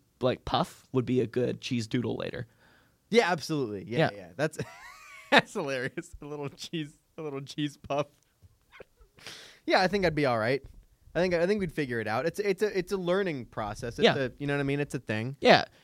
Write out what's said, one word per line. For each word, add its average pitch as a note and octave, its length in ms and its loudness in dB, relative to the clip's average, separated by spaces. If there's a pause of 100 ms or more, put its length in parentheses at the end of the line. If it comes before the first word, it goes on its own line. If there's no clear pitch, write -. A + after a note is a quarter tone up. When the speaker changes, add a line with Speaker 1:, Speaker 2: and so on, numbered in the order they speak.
(200)
Speaker 1:
like, B2 240 0
puff - 480 -2
would B2+ 140 2
be B2 140 2
a A#2+ 60 0
good B2 340 -2
cheese A#2 260 -2
doodle A#2 300 -2
later? F2+ 300 -8 (640)
Speaker 2:
Yeah, G#3+ 200 4
absolutely. C3+ 560 -4
Yeah, A2+ 120 -2 (140)
Speaker 1:
Yeah. G2+ 40 -16
Speaker 2:
yeah. F#2+ 100 -16 (100)
That's, D3+ 220 -2 (360)
<laughs> - 360 -20
that's - 220 6
hilarious. C#3 580 -6 (120)
A - 40 -14
little C#3+ 220 -8
cheese, D3+ 440 -8 (260)
a E3 40 -12
little C#3+ 180 -8
cheese C#3+ 360 -6
puff. D3 360 -2
<laughs> - 1120 -20 (400)
Yeah, D4+ 140 6
I F#3 80 4
think G3 160 2
I'd D#3+ 100 2
be D3 120 2
all B2 120 4
right. B2 240 2 (520)
I D#3 60 0
think, F#3 120 2
I E3+ 140 2
think G#3+ 140 2
we'd F3+ 120 -4
figure B2 280 -2
it G#2+ 60 -4
out. A#2 200 0
It's, E3 120 -4
it's G3 240 0
a, G#3 160 0
it's F3+ 140 -4
a G3+ 60 -2
learning F3 480 0
process. A2+ 520 -6
It's D#3+ 60 4
Speaker 1:
Yeah. F3 100 6
Speaker 2:
a, C3 240 0
you C#3+ 80 -4
know C#3+ 80 0
what C#3+ 60 0
I C#3 40 -2
mean? C#3 160 -2
It's C#3+ 140 -4
a D3 40 -4
thing. A#2 420 -4
Speaker 1:
Yeah. C#3+ 240 8 (200)